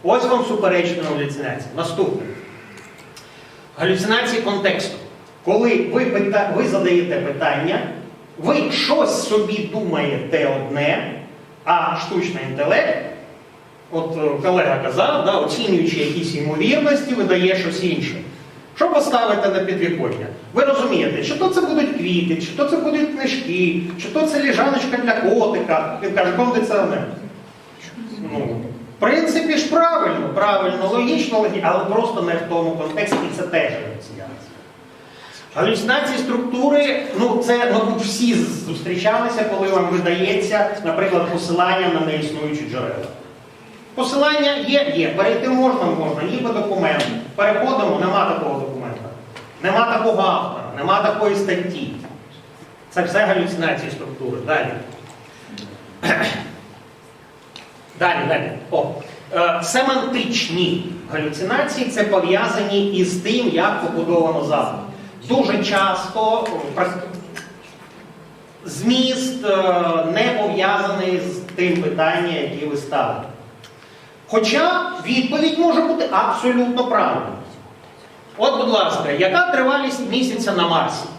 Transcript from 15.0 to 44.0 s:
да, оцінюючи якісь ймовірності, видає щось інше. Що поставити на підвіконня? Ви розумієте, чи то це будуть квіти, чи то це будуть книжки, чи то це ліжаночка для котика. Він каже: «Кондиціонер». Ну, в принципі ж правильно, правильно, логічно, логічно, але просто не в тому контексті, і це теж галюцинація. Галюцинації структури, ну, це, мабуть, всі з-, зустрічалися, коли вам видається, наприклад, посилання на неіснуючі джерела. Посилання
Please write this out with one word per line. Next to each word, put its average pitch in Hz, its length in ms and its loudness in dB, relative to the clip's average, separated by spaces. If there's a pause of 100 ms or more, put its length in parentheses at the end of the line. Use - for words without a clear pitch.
да, 196 120 2
оцінюючи 165 600 2
якісь 151 380 -2
ймовірності, 247 800 2
видає 185 420 2
щось 170 280 -2
інше. 151 320 -2 (600)
Що 339 140 2
поставити 226 600 2
на 185 100 0
підвіконня? 175 680 -2 (280)
Ви 247 120 4
розумієте, - 580 0
чи - 120 -4
то 370 140 2
це 359 120 2
будуть 302 360 0
квіти, 175 440 0
чи 170 60 -6
то 285 180 0
це 320 120 2
будуть 294 320 0
книжки, 175 720 -2 (200)
чи 226 60 -8
то 302 140 0
це 294 220 0
ліжаночка 269 540 2
для 226 160 0
котика. - 880 2
Він 190 100 -2
каже: 180 180 2
«Кондиціонер». 233 760 0 (1200)
Ну, 147 80 -4
в - 600 -8
принципі 320 580 2
ж 302 120 -2
правильно, 330 640 2
правильно, 190 580 2
логічно, 240 480 2
логічно, 180 340 0
але 185 120 2
просто 214 360 0
не 170 120 0
в 165 160 -2
тому 165 220 0
контексті, 165 460 -2 (140)
і - 40 -6
це 190 60 -6
теж 170 300 0
галюцинація. 107 540 -10 (1300)
Галюцинації 254 600 2
структури, 262 840 2 (160)
ну, 240 240 2
це, 240 300 2
мабуть, - 280 2
всі - 320 2
з-, - 320 0
зустрічалися, 214 800 0
коли 190 260 0
вам 190 160 4
видається, 175 840 2 (160)
наприклад, 175 460 0
посилання 175 640 2
на 160 60 0
неіснуючі 151 720 -2
джерела. - 340 -4 (880)
Посилання 285 600 2 (120)